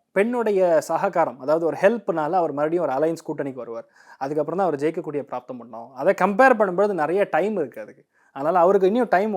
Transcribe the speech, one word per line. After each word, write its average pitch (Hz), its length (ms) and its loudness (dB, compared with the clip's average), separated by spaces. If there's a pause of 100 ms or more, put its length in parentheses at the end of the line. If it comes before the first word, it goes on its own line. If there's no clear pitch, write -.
(100)
பெண்ணுடைய 202 720 2
சககாரம், 160 580 -2
அதாவது 156 260 0
ஒரு 147 160 -2
ஹெல்ப்னால 180 500 0
அவர் 170 200 0
மறுபடியும் 156 340 -2
ஒரு 131 80 -2
அலையன்ஸ் 156 340 -2
கூட்டணிக்கு 139 280 -6
வருவார். 113 320 -12 (300)
அதுக்கப்புறம் 151 420 -4
தான் 190 80 0
அவர் 147 140 -2
ஜெயிக்கக்கூடிய 156 420 -4
பிராப்தம் 127 360 -12
பண்ணோம். 117 360 -16
அதை 180 180 2
கம்பேர் 202 440 4
பண்ணும்பொழுது 202 360 0
நிறைய 175 380 0
டைம் 190 260 0
இருக்கு 120 240 -6
அதுக்கு. 104 220 -20 (320)
அதனால 160 240 0
அவருக்கு 185 280 6
இன்னும் 226 220 2
டைம் 202 280 2